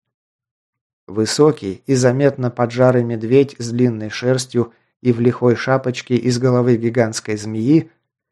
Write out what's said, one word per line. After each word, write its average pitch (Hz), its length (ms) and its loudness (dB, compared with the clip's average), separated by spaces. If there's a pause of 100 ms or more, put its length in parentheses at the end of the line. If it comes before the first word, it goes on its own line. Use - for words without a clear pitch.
(1120)
Высокий 110 760 0
и 135 100 0
заметно 127 560 0
поджарый 123 500 2
медведь 117 560 0
с 117 120 -8
длинной 117 400 -2
шерстью 123 600 -2 (280)
и 123 100 2
в 113 80 0
лихой 120 380 2
шапочке 131 580 -4
из 120 240 0
головы 123 380 2
гигантской 113 600 -2
змеи, 110 540 0 (420)